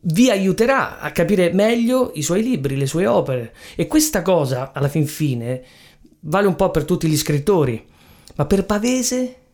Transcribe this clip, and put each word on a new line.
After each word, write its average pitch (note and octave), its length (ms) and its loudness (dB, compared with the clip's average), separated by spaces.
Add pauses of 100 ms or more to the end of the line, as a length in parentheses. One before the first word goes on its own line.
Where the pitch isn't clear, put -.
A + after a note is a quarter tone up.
vi F#3+ 280 4
aiuterà G#3 680 0
a - 140 -8
capire F3+ 400 2
meglio A#3 600 2
i D3+ 60 -6
suoi F3 220 0
libri, C#3 320 -2
le C#3 100 0
sue D#3+ 220 0
opere. C3+ 480 -2 (220)
E E3 100 -2
questa D4+ 340 0
cosa, C3+ 520 0
alla C#3+ 160 0
fin C#3+ 180 0
fine, B2+ 560 -4 (560)
vale F#3 280 0
un F3 100 0
po' F#3 120 2
per D#3+ 140 -2
tutti F3 240 -2
gli D3+ 100 2
scrittori, D3 640 0 (540)
ma D3 100 -2
per G3 200 2
Pavese B3 720 -2 (180)